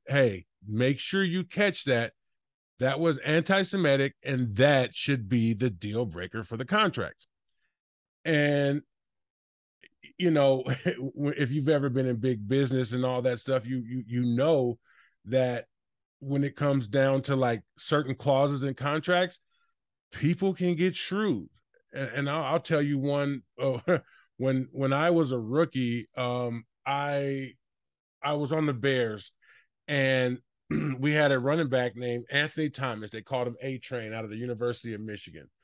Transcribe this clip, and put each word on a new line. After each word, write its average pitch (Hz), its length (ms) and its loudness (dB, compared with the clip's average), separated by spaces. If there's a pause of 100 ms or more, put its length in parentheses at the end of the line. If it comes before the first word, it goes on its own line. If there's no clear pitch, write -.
"Hey, 120 380 2 (240)
make 123 320 0
sure 196 240 0
you 180 200 -2
catch 196 400 -2
that. 123 280 0 (640)
That 135 220 0
was 160 180 2
anti-Semitic, 165 1040 2
and 127 340 -2
that 131 380 4
should 123 340 -2
be 113 260 2
the 113 160 0
deal 104 340 -4
breaker 92 400 -8
for 113 140 -10
the 127 80 -8
contract." 185 600 0 (1000)
And, 147 560 2 (1400)
you 175 120 4
know, 139 360 4
<laughs> 131 180 -2
if 135 640 -2
you've 143 200 0
ever 143 180 2
been 131 180 0
in 123 100 0
big 110 300 -2
business 127 460 2
and 127 120 -2
all 127 180 -2
that 123 180 0
stuff, 131 260 -2
you, 127 200 -4
you, 123 200 -8
you 120 180 -2
know 123 540 2 (480)
that 123 400 0 (540)
when 139 240 0
it 143 120 -4
comes 139 300 2
down 135 360 2
to, 139 140 -2
like, 120 260 0 (160)
certain 143 360 -2
clauses 139 480 2
in 135 120 -2
contracts, 165 640 0 (760)
people 175 420 0
can 180 200 0
get 175 220 0
shrewd. 185 520 -2 (440)
And, 131 160 -6
and 139 220 -4
I'll, 156 140 -2
I'll 147 160 0
tell 151 220 2
you 143 160 0
one, 143 440 -2 (180)
uh, 131 260 0
<laughs> 175 120 4 (400)
when, 131 340 0
when 135 200 0
I 156 180 4
was 165 220 4
a 127 60 -2
rookie, 120 800 0
um, 123 480 -4 (220)
I, 139 640 -2 (720)
I 147 120 0
was 147 180 -2
on 156 140 2
the 147 60 2
Bears, 120 600 0 (540)
and 131 520 2 (320)
<clears throat> 147 280 -2
we 147 140 0
had 151 180 4
a 135 80 4
running 147 300 0
back 123 260 0
named 120 360 -6
Anthony 151 400 -2
Thomas. 113 400 -6
They 110 100 -10
called 123 280 -4
him 117 120 -8
A-Train, 123 540 -8
out 113 100 -8
of 104 60 -10
the 107 60 -10
University 120 580 -6
of 104 80 -10
Michigan. 85 460 -14 (160)